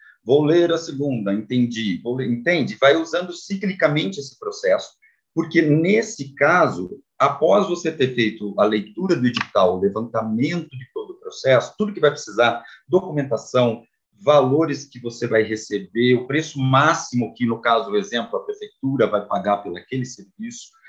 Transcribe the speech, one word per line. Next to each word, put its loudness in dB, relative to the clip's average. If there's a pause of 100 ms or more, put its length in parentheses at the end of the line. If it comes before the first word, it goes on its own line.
(240)
Vou 4
ler 4
a -2
segunda, -4
entendi. -2
Vou -4
ler, -4
entende? -2
Vai 4
usando -4
ciclicamente -2
esse -14
processo, -2 (440)
porque 0
nesse 0
caso, 2 (180)
após 2
você -4
ter 0
feito -2
a 8
leitura 0
do 0
edital, 2
o -6
levantamento -2
de -16
todo -10
o -20
processo, 0
tudo -2
que -12
vai 4
precisar, 0 (240)
documentação, 0 (360)
valores 2
que -20
você -8
vai 2
receber, 0
o -2
preço -4
máximo 2
que, -2
no -2
caso, 0
o -4
exemplo, -4
a -6
prefeitura -2
vai -2
pagar -2
pelo -10
aquele -6
serviço, -16 (200)